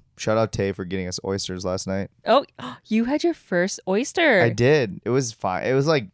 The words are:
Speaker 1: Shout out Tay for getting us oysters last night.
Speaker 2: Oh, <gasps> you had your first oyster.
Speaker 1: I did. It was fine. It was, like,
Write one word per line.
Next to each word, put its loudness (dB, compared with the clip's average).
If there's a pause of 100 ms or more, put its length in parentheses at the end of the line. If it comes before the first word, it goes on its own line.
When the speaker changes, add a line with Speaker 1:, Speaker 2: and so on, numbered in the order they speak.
(160)
Speaker 1:
Shout 0
out 0
Tay 0
for -8
getting -6
us -8
oysters -6
last -4
night. -4 (160)
Speaker 2:
Oh, 4 (140)
<gasps> -12 (100)
you 0
had -2
your 2
first -2
oyster. 2
Speaker 1:
I 4
did. 2
It -2
was 0
fine. -4
It 0
was, 2
like, 0